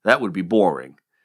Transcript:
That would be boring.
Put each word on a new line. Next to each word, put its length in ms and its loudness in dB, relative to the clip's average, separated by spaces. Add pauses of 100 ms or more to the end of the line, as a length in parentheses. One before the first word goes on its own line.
That 160 4
would 120 -4
be 100 -4
boring. 540 0 (280)